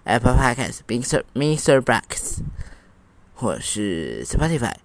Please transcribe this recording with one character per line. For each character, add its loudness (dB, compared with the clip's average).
Apple 4
Podcast、 2
Mister，Mister 2
Box， -2
或 -2
者 -8
是 -4
Spotify， 0